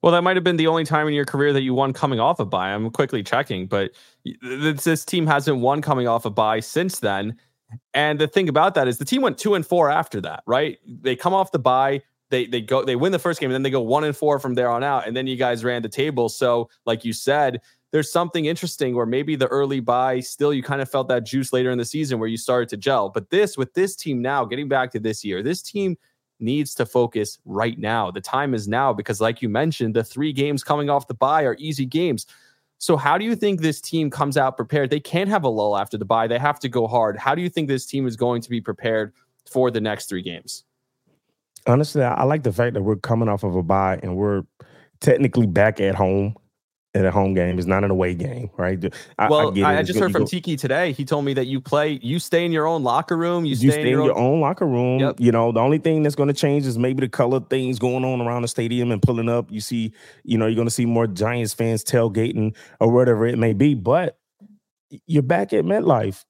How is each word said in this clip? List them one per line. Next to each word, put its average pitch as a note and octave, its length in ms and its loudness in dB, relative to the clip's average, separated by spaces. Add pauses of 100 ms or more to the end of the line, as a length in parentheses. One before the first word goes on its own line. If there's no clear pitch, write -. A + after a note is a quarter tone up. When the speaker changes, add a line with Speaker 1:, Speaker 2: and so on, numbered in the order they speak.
Speaker 1:
Well, E3+ 120 4
that F3 100 4
might F#3 140 2
have F3+ 80 -2
been F3 120 2
the D#3+ 120 4
only D#3+ 160 2
time D#3 240 0
in D3+ 40 0
your D3 120 0
career C#3+ 280 0
that C#3 100 2
you B2+ 120 0
won C3+ 180 0
coming B2+ 280 -2
off D3+ 180 2
a A#2 80 -2
bye. F#2 240 -2
I'm G#2+ 200 -2
quickly A#2 340 -2
checking, A2 420 -2
but G2 240 -2 (340)
y-, - 180 -10
th-, C#3 420 -4
this D#3+ 200 0
team E3+ 220 -2
hasn't C#3+ 320 2
won C3+ 240 0
coming C3 240 0
off A#2 180 0
a A2+ 60 -2
bye A2 300 0
since F3 400 -4
then. G2+ 360 -4 (560)
And D3+ 280 0
the D#3 80 0
thing F#3+ 200 0
about D#3 280 4
that C3 120 2
is A#2+ 100 -2
the D3 60 -8
team C4 180 0
went A3 160 0
two G#3 160 0
and E3+ 120 -2
four E3+ 240 2
after D3+ 300 -2
that, D#2+ 260 -10
right? C3+ 400 0
They B2 300 -4
come F3+ 180 0
off F#3+ 160 0
the E3+ 80 -2
bye, C3+ 440 2 (280)
they, B2+ 160 0
they A#2+ 140 -4
go, B2+ 240 0
they C3 120 0
win E3 160 2
the F3+ 80 0
first E3+ 200 -2
game, C3 100 -2
and B2+ 40 0
then C3+ 80 -2
they C3+ 80 0
go C3 100 0
one B2 240 2
and D3 120 -2
four D3 220 2
from C3 160 -4
there B2 140 2
on A#2+ 140 0
out. C3+ 240 -2
And A2+ 100 -6
then C3 100 -4
you C3 100 -4
guys A#2+ 280 0
ran B2 180 -2
the A2+ 60 -6
table. C3 400 -2
So, A#2+ 400 0 (160)
like A2+ 200 -2
you A2+ 80 -4
said, C#3 480 0 (320)
there's D3+ 180 0
something E3+ 360 0
interesting D3+ 500 -2
where A#2+ 100 0
maybe C#3 300 -2
the C3 100 2
early C3+ 340 0
bye, B2+ 400 0
still D3 320 -2
you C3+ 100 -2
kind C#3 200 -4
of C3 80 -8
felt - 180 -2
that B2 160 0
juice C3 280 -4
later B2+ 180 2
in B2 80 -2
the A#2+ 60 -2
season C3+ 340 -4
where A2 100 -2
you A2+ 80 -4
started B2 340 0
to A#2+ 60 -8
gel. G#2+ 340 0
But G2 200 -6
this, G3 260 0
with C3 180 -4
this F#3+ 200 0
team C3+ 280 -6
now, C3 220 0
getting B2+ 240 -6
back C3 240 0
to A2 80 -4
this G#2+ 240 -4
year, F#2+ 180 -4
this D#3 200 -4
team F#3+ 340 -4 (440)
needs C3+ 340 -2
to A#2+ 100 -2
focus A2+ 600 -2
right G#2 340 -2
now. G#2+ 320 -2
The F#2+ 100 -10
time C3+ 340 -2
is G#2+ 120 -4
now B2 260 0
because, G#2 280 -4
like A2+ 200 0
you A#2+ 80 -4
mentioned, A#2 460 -2
the A#2 100 2
three D3+ 280 -4
games C#3 320 -2
coming D3 260 0
off C#3+ 160 0
the B2 80 -10
bye D3 300 2
are B2 160 2
easy C#3+ 260 -4
games. D#3 400 0 (520)
So - 180 2
how C#3+ 200 2
do G3+ 80 0
you A3+ 120 0
think G3 240 0
this D#3 200 0
team D#3+ 300 -2
comes C#3+ 260 -2
out C3 200 2
prepared? C#3 340 0
They D3 100 0
can't F#3 300 -2
have G3 140 2
a C3+ 40 2
lull G#2 300 0
after G#2 180 -4
the G#2 80 -4
bye. A2+ 220 2
They A#2 140 0
have D3 200 0
to - 80 -4
go A#2 200 0
hard. A2 280 2
How C3 200 0
do F3 40 -4
you F3+ 80 -2
think D#3+ 200 -4
this C3 180 -2
team C#3 200 -4
is A#2 100 -4
going A#2+ 260 0
to A#2 80 -12
be A#2+ 100 -2
prepared A2 540 -4 (340)
for B2+ 220 2
the A2+ 100 -2
next G#2 300 -4
three F#2 120 -6
games? E2+ 420 -12 (1000)
Speaker 2:
Honestly, C#3+ 360 2
I, A#2+ 120 2
I - 100 0
like D3 180 0
the A#2+ 100 0
fact A#2+ 220 0
that G2+ 80 -2
we're G#2 140 0
coming A2+ 320 0
off G2+ 140 -2
of F#2 140 0
a F#2 60 0
bye F#2+ 400 2
and F2+ 140 -4
we're G2+ 260 0 (580)
technically B2 460 4
back G2+ 340 2
at G2 140 2
home. G2 420 0 (580)
At G2+ 100 4
a F#2 60 4
home F#2+ 240 2
game. F2+ 240 0
It's F2 80 -2
not F#2+ 180 2
an G2 60 0
away F#2 240 0
game, A#2 420 -6
right? F#2 260 -2 (360)
I, G#2+ 80 4
I - 20 4
Speaker 1:
Well, D3+ 220 4
Speaker 2:
get G2 100 0
it. G2 40 4
Speaker 1:
I, D3 100 4
I D3+ 60 2
Speaker 2:
It's - 80 0
Speaker 1:
just - 100 0
Speaker 2:
gonna G#2 80 4
Speaker 1:
heard G2+ 60 0
from - 100 2
Speaker 2:
go - 60 0
Speaker 1:
Tiki E3+ 280 -4
today. D3 360 0
He C#3 120 -6
told D3 220 0
me C#3 80 0
that C3 100 2
you C3 160 -4
play, D3 400 0
you C3 180 -2
stay E3+ 280 0
in E3+ 60 0
your D#3 140 2
own D#3+ 180 0
locker D3 340 0
room. E3+ 260 0
You D3+ 60 0
Speaker 2:
You C3 60 -2
Speaker 1:
stay A#2+ 100 2
in C#3 60 6
Speaker 2:
stay D3+ 180 2
Speaker 1:
your C3 100 2
Speaker 2:
in D3+ 60 2
your - 100 2
Speaker 1:
own B2+ 200 2
Speaker 2:
own E3 40 2
locker D#3+ 260 0
room. B2+ 340 0
Speaker 1:
Yep. B2+ 200 -2
Speaker 2:
You A#2+ 100 6
know, A#2 220 2
the A2+ 80 2
only C#3 160 4
thing D#3 260 2
that's C#3+ 120 0
gonna C#3+ 180 0
change C#3+ 320 0
is A#2+ 140 -2
maybe C3 240 0
the B2+ 80 -2
color B2+ 300 2
things B2+ 380 -2
going B2 240 0
on B2+ 200 -2
around A#2+ 200 -2
the A#2 60 -4
stadium A#2+ 440 -2
and G#2 100 -2
pulling A#2 260 0
up. A#2+ 240 -2
You G#2+ 80 -8
see, A2 320 -4 (320)
you A#2 140 0
know, A2 80 2
you're A2+ 100 2
gonna A#2 140 0
see A#2+ 160 0
more A#2 200 2
Giants G#2+ 460 -2
fans A2+ 320 -2
tailgating A2+ 720 0 (240)
or A#2 100 6
whatever A#2+ 360 6
it A#2+ 120 0
may A2+ 140 4
be. C3+ 220 4
But B2+ 440 0 (880)
you're D3+ 160 2
back F3+ 300 0
at F3 140 2
MetLife. D3 640 2